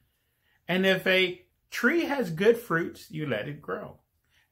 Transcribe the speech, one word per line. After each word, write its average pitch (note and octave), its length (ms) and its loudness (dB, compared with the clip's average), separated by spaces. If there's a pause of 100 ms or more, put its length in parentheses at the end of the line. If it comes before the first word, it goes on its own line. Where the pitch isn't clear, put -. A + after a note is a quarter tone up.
(680)
And F#3 160 2
if F#3+ 200 2
a F#3 400 2 (240)
tree D4+ 360 0
has C4 240 -2
good G3 280 4
fruits, - 540 -4
you D#3 160 -6
let A#2 220 -2
it D3+ 120 -12
grow. F3+ 380 -10 (520)